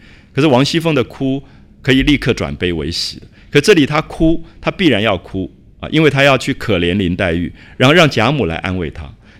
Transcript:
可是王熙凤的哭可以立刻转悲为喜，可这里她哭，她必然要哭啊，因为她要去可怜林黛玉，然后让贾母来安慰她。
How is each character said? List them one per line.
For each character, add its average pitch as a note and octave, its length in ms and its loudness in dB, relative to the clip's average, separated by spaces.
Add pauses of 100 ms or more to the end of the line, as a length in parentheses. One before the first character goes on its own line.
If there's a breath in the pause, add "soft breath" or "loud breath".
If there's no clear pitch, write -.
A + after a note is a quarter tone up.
(320 soft breath)
可 C3 80 -2
是 D3+ 60 4
王 C3+ 180 4
熙 E3 140 -2
凤 D#3+ 160 -2
的 B2+ 80 0
哭 C3+ 400 -6 (380 soft breath)
可 C#3 120 0
以 C3 100 4
立 C#3 140 2
刻 - 180 -2
转 D2 220 -6
悲 F2+ 160 -2
为 D#2 200 -6
喜， - 280 -8 (300 soft breath)
可 C#3+ 100 2
这 G#3 140 4
里 D3+ 120 2
她 D3+ 160 -2
哭， E3 420 0 (160 loud breath)
她 E3 100 -4
必 F#3 180 0
然 G#2+ 140 2
要 G#2+ 140 0
哭 F#2+ 340 -8 (300)
啊， - 100 -10
因 D#3 120 2
为 D3 80 6
她 C3+ 120 2
要 C#3 140 4
去 C3+ 180 -4
可 F#2+ 240 -2
怜 F2 180 0
林 F2+ 200 0
黛 F2+ 160 -2
玉， F2 200 -4 (240 loud breath)
然 B2+ 120 2
后 D3+ 60 4
让 E3+ 140 4
贾 A#2+ 220 0
母 C3+ 160 -2
来 D#2+ 100 -4
安 F#2 200 -6
慰 E2 140 -6
她。 C#2+ 220 -16 (280 soft breath)